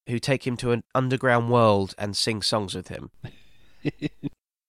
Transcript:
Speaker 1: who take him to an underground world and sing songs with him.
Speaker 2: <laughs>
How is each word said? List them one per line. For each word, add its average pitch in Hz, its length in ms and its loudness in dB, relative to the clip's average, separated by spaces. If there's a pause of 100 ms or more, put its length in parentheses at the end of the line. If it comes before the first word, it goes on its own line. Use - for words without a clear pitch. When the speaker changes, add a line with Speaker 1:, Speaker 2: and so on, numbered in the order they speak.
Speaker 1:
who 123 100 -2
take 131 260 -2
him 123 120 -2
to 120 160 -2
an 117 100 -2 (120)
underground 127 560 2
world 107 460 4
and 101 200 -6
sing 110 260 -2
songs 104 320 -2
with 92 140 -10
him. - 220 -12 (720)
Speaker 2:
<laughs> 147 60 0 (800)